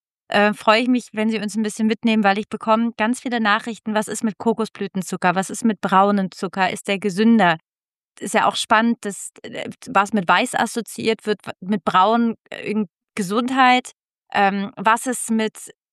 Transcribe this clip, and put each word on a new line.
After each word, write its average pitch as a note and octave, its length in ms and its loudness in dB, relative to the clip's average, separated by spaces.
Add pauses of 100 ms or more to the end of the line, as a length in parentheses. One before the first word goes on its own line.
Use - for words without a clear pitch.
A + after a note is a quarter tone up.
(280)
äh, G#3 260 2
freue A3 260 2
ich B3 80 0
mich, B3 240 -2
wenn G#3+ 180 -2
Sie A3 80 -2
uns G3+ 160 -8
ein A3 80 -2
bisschen G#3+ 240 -2
mitnehmen, A3 380 0
weil G3 140 4
ich A3 100 -8
bekomme A3+ 480 0
ganz A3+ 240 0
viele A#3+ 180 -4
Nachrichten, A3 560 -2
was G#3+ 140 -2
ist A3 160 -6
mit G#3+ 140 -4
Kokosblütenzucker, F#3+ 960 -2
was F#3+ 160 -2
ist - 140 -6
mit A3 160 0
braunem G3 520 2
Zucker, F#3 380 -2
ist - 180 -8
der G3 100 -2
gesünder? G3 600 4 (600)
Ist - 160 -8
ja G3+ 140 2
auch - 80 -2
spannend, A3+ 460 2
dass, - 280 -10 (120)
äh, - 260 -12 (200)
was G3+ 260 0
mit F#3+ 120 0
weiß F#3+ 280 2
assoziiert - 720 -4
wird, G#3+ 200 -4
w-, - 140 -10
mit F#3 240 -4
braun, A3 500 2 (160)
äh, - 200 -8
in G#3+ 160 -2 (280)
Gesundheit. B3 800 0 (400)
Ähm, G3 440 0
was A3 300 0
ist A#3+ 240 -4
mit A3 420 -2 (200)